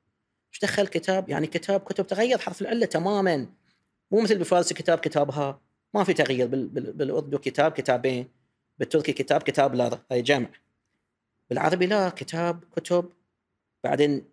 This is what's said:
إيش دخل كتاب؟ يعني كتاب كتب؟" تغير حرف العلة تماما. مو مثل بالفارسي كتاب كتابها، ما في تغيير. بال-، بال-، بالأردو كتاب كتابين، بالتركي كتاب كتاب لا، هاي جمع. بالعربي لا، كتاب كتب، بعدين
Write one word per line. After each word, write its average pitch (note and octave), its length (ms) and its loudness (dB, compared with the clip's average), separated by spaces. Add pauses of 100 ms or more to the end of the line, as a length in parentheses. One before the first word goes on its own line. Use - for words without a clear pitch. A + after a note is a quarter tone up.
(540)
إيش - 80 -16
دخل G3 260 0
كتاب؟ F#3+ 420 -2
يعني D3+ 180 -2
كتاب F#3+ 320 -2
كتب؟" F#3+ 280 -4
تغير G3+ 300 2
حرف - 240 -6
العلة A#3 240 0
تماما. F3+ 600 0 (640)
مو G#3 100 4
مثل G#3+ 160 2
بالفارسي F3 360 2
كتاب E3 240 2
كتابها، C#3+ 640 -2 (320)
ما G#3 100 2
في F#3+ 100 2
تغيير. B2+ 340 2
بال-، B2+ 200 -2
بال-، - 260 -8
بالأردو C#3+ 440 -2
كتاب C#3+ 340 0
كتابين، B2+ 560 -2 (520)
بالتركي C#3+ 340 0
كتاب C#3+ 300 0
كتاب C3+ 320 2
لا، A#2+ 240 0 (120)
هاي B2 100 2
جمع. B2 260 2 (1000)
بالعربي F3+ 360 2
لا، F#3+ 240 2
كتاب E3+ 540 -4 (120)
كتب، F3 340 0 (760)
بعدين C#3+ 500 2